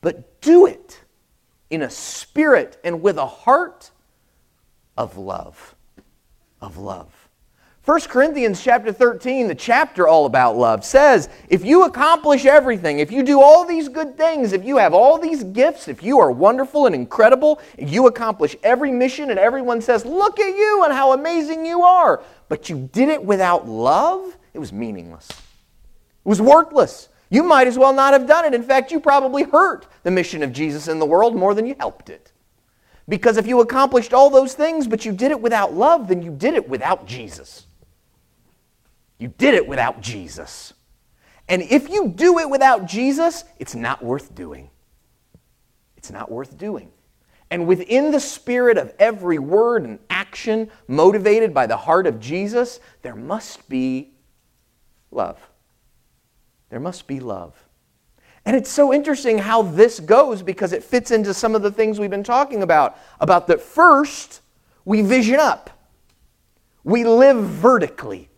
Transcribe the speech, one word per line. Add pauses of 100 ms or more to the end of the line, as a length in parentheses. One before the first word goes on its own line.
But
do
it (680)
in
a
spirit
and
with
a
heart (1040)
of
love, (840)
of
love. (540)
First
Corinthians
chapter
thirteen,
the
chapter
all
about
love,
says, (180)
if
you
accomplish
everything,
if
you
do
all
these
good
things,
if
you
have
all
these
gifts,
if
you
are
wonderful
and
incredible, (180)
if
you
accomplish
every
mission
and
everyone
says,
"Look
at
you
and
how
amazing
you
are," (260)
but
you
did
it
without
love, (160)
it
was
meaningless.
It
was
worthless. (220)
You
might
as
well
not
have
done
it.
In
fact,
you
probably
hurt (160)
the
mission
of
Jesus
in
the
world
more
than
you
helped
it. (760)
Because
if
you
accomplished
all
those
things,
but
you
did
it
without
love,
then
you
did
it
without
Jesus. (1500)
You
did
it
without
Jesus. (760)
And
if
you
do
it
without
Jesus, (160)
it's
not
worth
doing. (1300)
It's
not
worth
doing. (600)
And
within
the
spirit
of
every
word
and (100)
action (160)
motivated
by
the
heart
of
Jesus, (220)
there
must
be (960)
love. (1300)
There
must
be
love. (800)
And
it's
so
interesting
how
this
goes
because
it
fits
into
some
of
the
things
we've
been
talking
about, (240)
about
that
first, (460)
we
vision
up. (1120)
We
live
vertically.